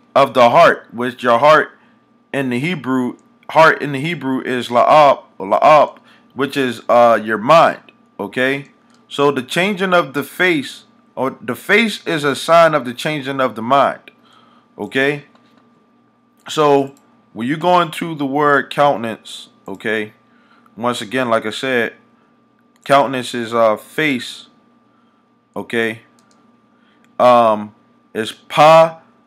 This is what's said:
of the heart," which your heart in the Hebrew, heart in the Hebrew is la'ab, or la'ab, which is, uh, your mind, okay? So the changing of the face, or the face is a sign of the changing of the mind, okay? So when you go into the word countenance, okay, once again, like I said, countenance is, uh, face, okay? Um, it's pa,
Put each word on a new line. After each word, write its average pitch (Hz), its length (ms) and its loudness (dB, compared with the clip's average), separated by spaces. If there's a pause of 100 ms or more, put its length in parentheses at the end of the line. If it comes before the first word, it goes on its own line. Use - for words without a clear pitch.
(140)
of 127 200 2
the 120 160 6
heart," 139 420 4
which 123 300 -8
your 120 160 2
heart 147 340 2 (600)
in 135 180 -6
the 120 100 -4
Hebrew, 131 560 -4 (340)
heart 156 320 4
in 147 100 -6
the 131 80 -8
Hebrew 135 420 -6
is 120 260 -6
la'ab, 135 560 4 (140)
or 95 80 -10
la'ab, 139 520 2 (360)
which 139 240 -6
is, 123 280 -4
uh, 117 340 4
your 110 180 -4
mind, 131 520 2 (300)
okay? 131 480 -4 (400)
So 143 240 0
the 127 100 -6
changing 185 520 -4
of 160 180 0
the 139 100 -6
face, 165 640 -4 (320)
or 127 240 -6
the 117 140 -10
face 208 520 -2
is 156 180 -4
a 135 120 -2
sign 165 380 4
of 135 100 -4
the 123 80 -10
changing 139 480 -6
of 120 140 -2
the 110 80 -10
mind, 123 480 0 (640)
okay? 135 480 -4 (1200)
So 143 460 0 (380)
when 113 160 -8
you 156 80 -6
go 175 240 2
into 165 340 -6
the 143 120 -6
word 143 420 0
countenance, 117 800 -4 (180)
okay, 107 460 -6 (640)
once 117 240 -4
again, 120 300 -6
like 110 160 0
I 107 40 -8
said, 123 440 -4 (920)
countenance 131 500 0
is, 117 200 -6
uh, 113 240 2
face, - 680 -6 (1080)
okay? 113 460 -6 (1160)
Um, 110 560 2 (380)
it's 110 200 -8
pa, 165 680 4 (260)